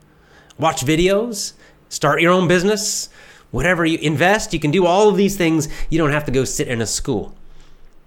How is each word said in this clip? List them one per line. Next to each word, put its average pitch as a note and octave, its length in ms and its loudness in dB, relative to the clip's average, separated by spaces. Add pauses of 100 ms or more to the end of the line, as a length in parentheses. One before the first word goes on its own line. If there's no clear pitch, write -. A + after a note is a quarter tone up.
(580)
watch D#3 260 0
videos, G3 680 0 (380)
start D3+ 320 0
your E3+ 100 4
own F#3 160 2
business, F#3+ 640 0 (400)
whatever E3+ 340 0
you E3 140 0
invest. F3 560 0
You D#3+ 40 0
can D3+ 120 -2
do F3+ 160 2
all G3+ 240 4
of F#3 80 2
these G3 180 2
things. D#3+ 320 0 (220)
You D#3+ 80 0
don't D3+ 140 2
have D3+ 120 -2
to C#3+ 80 -6
go B2+ 120 0
sit C3+ 240 -4
in A#2 120 -2
a A2 60 -2
school. - 480 -4 (720)